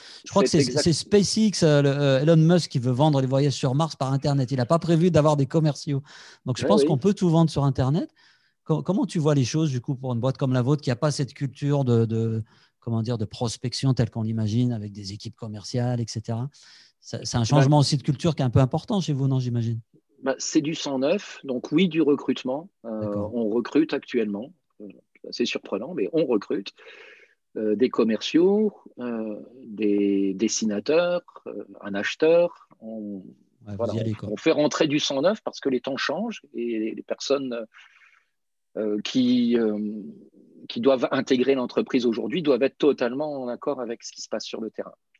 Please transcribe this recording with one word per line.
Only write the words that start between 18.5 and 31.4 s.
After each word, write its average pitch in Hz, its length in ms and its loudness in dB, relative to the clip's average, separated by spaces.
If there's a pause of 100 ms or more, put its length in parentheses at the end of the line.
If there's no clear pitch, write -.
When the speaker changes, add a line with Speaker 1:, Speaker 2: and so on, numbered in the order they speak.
Speaker 1:
peu 143 80 4
important 160 420 0
chez 151 120 -4
vous, 135 140 -2
non, 131 120 0
j'imagine ? 117 400 -2 (420)
Speaker 2:
Ben, 131 160 -2
c'est - 240 -2
du 151 140 -4
sang 139 240 -4
neuf, 165 460 -2
donc 127 260 -6
oui, 175 160 4
du 160 140 0
recrutement. 139 680 -2 (160)
Euh, 110 140 -8
Speaker 1:
D'accord. 104 340 -4
Speaker 2:
on 117 160 -2
recrute 131 440 0
actuellement. 117 600 -4 (280)
Euh, 104 60 -16 (440)
c'est - 140 -2
surprenant, 110 500 -8
mais 104 180 -4
on 160 140 0
recrute. 113 460 -4 (840)
Euh, 107 180 0
des 120 140 2
commerciaux, 175 840 2 (260)
euh, 110 400 -8 (260)
des 101 720 2
dessinateurs, 117 880 0 (240)